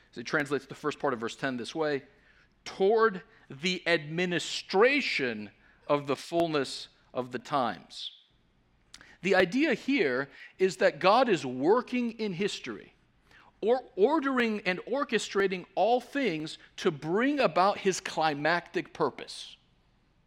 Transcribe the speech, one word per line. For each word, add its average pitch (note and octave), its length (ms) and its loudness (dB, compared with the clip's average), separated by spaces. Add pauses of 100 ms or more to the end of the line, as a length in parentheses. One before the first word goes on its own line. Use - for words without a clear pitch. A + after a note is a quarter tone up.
(140)
it A#2 120 -12
translates C#3+ 400 -2
the A#2+ 80 -16
first - 240 -6
part C#3 160 0
of A2+ 60 -8
verse A#2 160 -8
ten C3+ 200 -4
this A2+ 180 -10
way, D3 280 -2 (640)
"Toward G#3 580 2 (400)
the F#3 240 -2
administration E3 1600 0 (360)
of D3 200 0
the C#3 100 0
fullness D#3 720 -4 (240)
of B2+ 180 -6
the B2 80 -8
times." A#2 720 -6 (1080)
The F#3+ 140 2
idea A3 400 2
here C#3+ 560 0 (280)
is F#3 200 2
that E3 220 2
God A#3 280 6
is D3+ 160 0
working A3 680 0
in A3 200 -6
history, D#3 600 -6 (640)
or B3 220 2 (140)
ordering B3 680 2
and F#3 140 0 (120)
orchestrating G3+ 840 -2
all A#3 260 2
things E3+ 560 -4 (200)
to F#3+ 140 0
bring G3+ 500 0
about G3+ 380 4
his F#3+ 220 0
climactic D#3 920 -2
purpose. - 600 -4 (720)